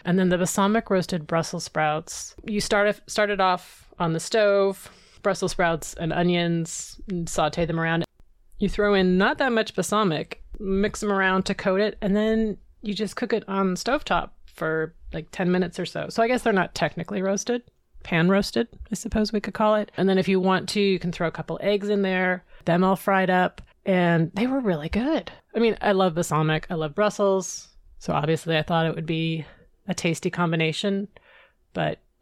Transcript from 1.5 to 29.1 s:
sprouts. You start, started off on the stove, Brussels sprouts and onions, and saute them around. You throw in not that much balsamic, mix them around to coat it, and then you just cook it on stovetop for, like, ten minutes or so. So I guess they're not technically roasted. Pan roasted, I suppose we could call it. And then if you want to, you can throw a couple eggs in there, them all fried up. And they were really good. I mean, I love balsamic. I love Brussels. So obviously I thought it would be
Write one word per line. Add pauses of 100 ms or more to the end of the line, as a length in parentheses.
sprouts. (100)
You
start,
started
off (100)
on
the
stove, (320)
Brussels
sprouts
and
onions,
and
saute
them
around. (540)
You
throw
in
not
that
much
balsamic, (160)
mix
them
around
to
coat
it,
and
then (260)
you
just
cook
it
on
stovetop (160)
for, (180)
like,
ten
minutes
or
so.
So
I
guess
they're
not
technically
roasted. (420)
Pan
roasted, (240)
I
suppose
we
could
call
it.
And
then
if
you
want
to,
you
can
throw
a
couple
eggs
in
there, (200)
them
all
fried
up. (260)
And
they
were
really
good. (240)
I
mean,
I
love
balsamic.
I
love
Brussels. (300)
So
obviously
I
thought
it
would
be (440)